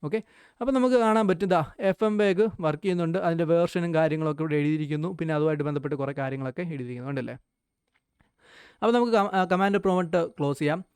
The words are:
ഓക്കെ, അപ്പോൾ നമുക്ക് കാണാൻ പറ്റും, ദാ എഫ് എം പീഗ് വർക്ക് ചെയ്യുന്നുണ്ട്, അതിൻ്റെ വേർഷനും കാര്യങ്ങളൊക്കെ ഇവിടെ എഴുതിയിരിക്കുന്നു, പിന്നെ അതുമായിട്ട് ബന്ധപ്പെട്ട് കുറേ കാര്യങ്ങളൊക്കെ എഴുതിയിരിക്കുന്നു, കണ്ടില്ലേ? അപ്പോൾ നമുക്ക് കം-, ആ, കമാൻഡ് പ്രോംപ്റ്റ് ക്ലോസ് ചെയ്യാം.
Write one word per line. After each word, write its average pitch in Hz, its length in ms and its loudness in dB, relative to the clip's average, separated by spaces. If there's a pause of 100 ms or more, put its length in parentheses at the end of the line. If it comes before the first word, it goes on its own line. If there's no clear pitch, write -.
ഓക്കെ, 170 120 -2 (420)
അപ്പോൾ 247 180 0
നമുക്ക് 254 260 4
കാണാൻ 220 260 4
പറ്റും, 185 240 0
ദാ 170 60 4 (300)
എഫ് 190 180 0
എം 214 120 0
പീഗ് 202 240 4 (200)
വർക്ക് 151 200 0
ചെയ്യുന്നുണ്ട്, 175 420 0
അതിൻ്റെ 170 260 0
വേർഷനും 170 460 2
കാര്യങ്ങളൊക്കെ 156 460 0
ഇവിടെ 156 180 -2
എഴുതിയിരിക്കുന്നു, 151 460 -2 (100)
പിന്നെ 160 200 -4
അതുമായിട്ട് 151 300 0
ബന്ധപ്പെട്ട് 143 340 -4
കുറേ 135 100 -4 (100)
കാര്യങ്ങളൊക്കെ 135 420 -6 (100)
എഴുതിയിരിക്കുന്നു, 123 360 -10
കണ്ടില്ലേ? 123 260 -6 (1400)
അപ്പോൾ 226 160 2
നമുക്ക് 240 200 2
കം-, 202 220 2
ആ, 185 40 4 (100)
കമാൻഡ് 196 340 2
പ്രോംപ്റ്റ് 180 360 0 (160)
ക്ലോസ് 143 240 -2
ചെയ്യാം. 156 200 0 (140)